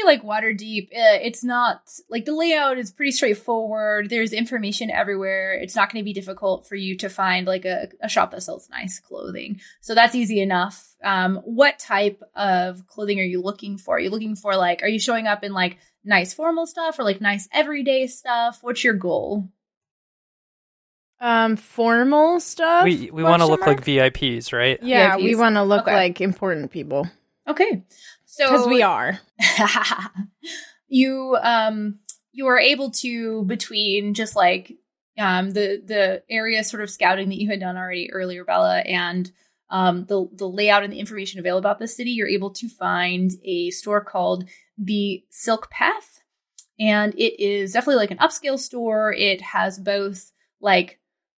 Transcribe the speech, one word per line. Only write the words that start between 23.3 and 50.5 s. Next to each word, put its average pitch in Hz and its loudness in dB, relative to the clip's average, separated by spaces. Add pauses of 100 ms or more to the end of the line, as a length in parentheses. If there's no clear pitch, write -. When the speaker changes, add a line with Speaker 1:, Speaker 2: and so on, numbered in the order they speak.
Speaker 2:
Question 156 6
Speaker 3:
look 156 4
like 147 4
Speaker 2:
mark? 135 -10
Speaker 3:
V 139 4
I 131 6
Ps, 120 -4
right? 127 2
Speaker 2:
Yeah, 233 4
we 190 0
Speaker 1:
V 190 2
I - 2
Ps? 220 0
Speaker 2:
wanna 214 4
look 208 4
Speaker 1:
Okay. - 2
Speaker 2:
like 180 2
important 180 -2
people. 147 -4 (380)
Speaker 1:
Okay. 294 0 (400)
So 277 0
Speaker 2:
'Cause 254 4
we 247 4
are. 165 0 (180)
Speaker 1:
<laughs> 208 2 (920)
You, 262 2
um, 220 0 (340)
you 269 -4
are 247 4
able 277 2 (120)
to, 226 -4
between 208 -4
just, 214 -6
like, 185 2 (460)
um, 190 0
the, 202 -2
the 190 0
area 220 -2
sort 208 -6
of 208 -8
scouting 190 0
that 190 -6
you 208 -2
had 196 -4
done 180 -6
already 180 -8
earlier, 180 -8
Bella, 180 2
and, 180 -2 (380)
um, 185 0
the, 190 0
the 190 -10
layout 202 4
and 202 -8
the - -14
information 196 -10
available 180 0
about 202 0
the 226 -10
city, 240 -6
you're 220 -2
able 196 -2
to 226 -10
find 180 -2 (120)
a 175 -4
store 208 -2
called 180 -2 (340)
the 202 -4
Silk - -4
Path. - -2 (580)
And 214 2
it 226 0
is 202 -2
definitely, 247 2
like, 208 2
an 180 -10
upscale 277 0
store. 220 -2
It 190 0
has 190 -2
both, 196 -4 (260)